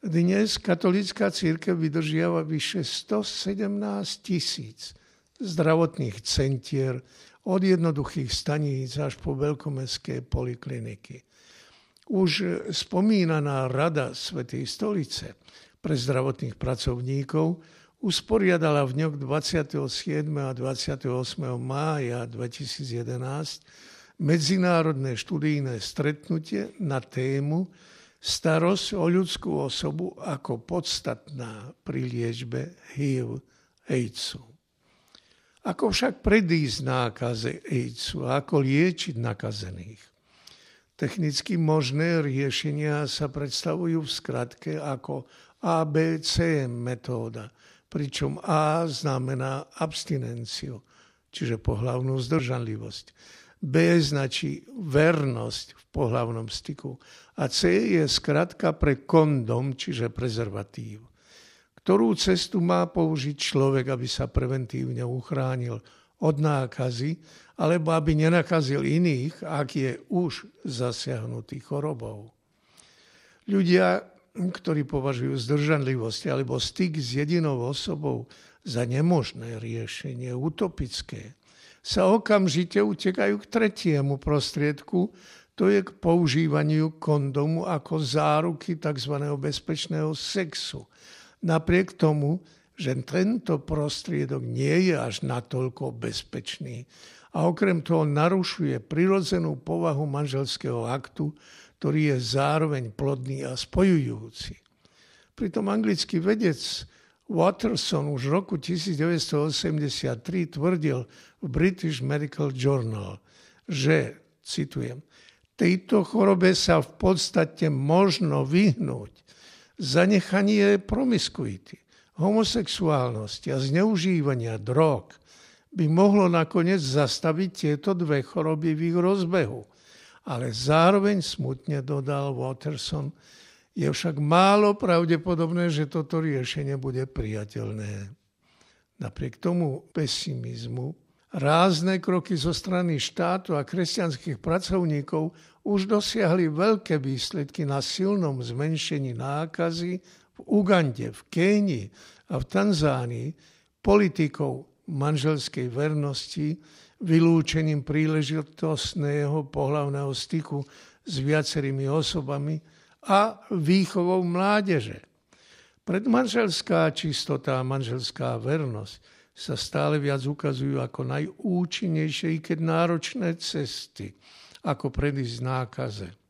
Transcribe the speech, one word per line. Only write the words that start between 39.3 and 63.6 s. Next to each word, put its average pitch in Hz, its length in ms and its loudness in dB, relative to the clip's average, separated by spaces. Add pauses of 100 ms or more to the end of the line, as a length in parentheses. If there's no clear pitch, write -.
Technicky 165 640 -2
možné 156 640 2
riešenia 147 840 -2
sa 147 200 -4
predstavujú 160 760 -2
v - 40 -10
skratke 123 720 -6
ako 135 480 -6 (320)
A 165 240 2
B 160 400 0
C 160 400 2
metóda, 120 880 -6 (400)
pričom 143 480 -4
A 156 480 2
znamená 131 800 -4 (120)
abstinenciu, 123 1000 -6 (480)
čiže 117 320 -4
pohlavnú 127 560 -2
zdržanlivosť. 120 880 -4 (580)
B 165 320 6
značí 143 720 0
vernosť 147 1040 2
v - 160 -20
pohlavnom 117 640 -2
styku. - 480 -10 (400)
A 131 80 2
C 190 480 2
je 160 80 4
skratka 156 720 0
pre 147 320 2
kondom, 135 640 4
čiže 120 400 -4
prezervatív. 110 880 -6 (800)
Ktorú 214 360 4
cestu 185 440 0
má 175 280 4
použiť 156 480 0
človek, 135 560 2